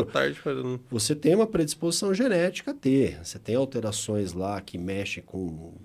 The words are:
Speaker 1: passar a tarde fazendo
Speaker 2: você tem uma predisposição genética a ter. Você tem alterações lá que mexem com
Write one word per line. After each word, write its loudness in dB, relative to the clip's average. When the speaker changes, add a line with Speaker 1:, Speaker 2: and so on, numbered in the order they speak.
Speaker 1:
passar -6
a 2
tarde -2
fazendo -4
Speaker 2:
você 0
tem 4
uma 6
predisposição 0
genética 2
a -10
ter. 2
Você -12
tem -4
alterações 0
lá -4
que -12
mexem -4
com -8